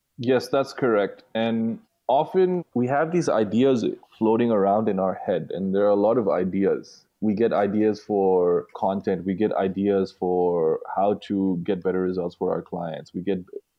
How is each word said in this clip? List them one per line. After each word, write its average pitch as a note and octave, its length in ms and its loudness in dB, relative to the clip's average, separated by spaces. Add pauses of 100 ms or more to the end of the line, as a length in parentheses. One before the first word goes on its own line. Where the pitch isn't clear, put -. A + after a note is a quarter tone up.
(160)
Yes, A#2+ 320 0
that's C3+ 240 -2
correct. G#2+ 520 0 (100)
And A2+ 460 -2 (280)
often F3 640 0
we B2 140 0
have D3 260 0
these F3 160 0
ideas A2 560 2 (320)
floating A2+ 340 2
around G#2 380 2
in F#2+ 100 0
our F#2+ 280 -2
head, E2+ 260 -2
and F#2+ 220 -4
there G2+ 100 2
are G#2 60 4
a G2+ 60 4
lot G#2+ 200 2
of G2+ 140 0
ideas. F2+ 760 -2 (160)
We G#2+ 140 0
get A2 180 0
ideas G#2 480 0
for F#2 760 2
content. F#2+ 500 -2
We F#2+ 80 0
get G#2+ 180 0
ideas F#2+ 600 0
for F2 640 0 (160)
how G2+ 200 0 (100)
to F#2+ 400 -2
get F#2 180 -4
better F#2 180 -2
results F2+ 360 -4
for F#2 160 -4
our E2+ 100 -4
clients. E2 500 -10
We F2+ 100 -8
get F#2 220 -4 (340)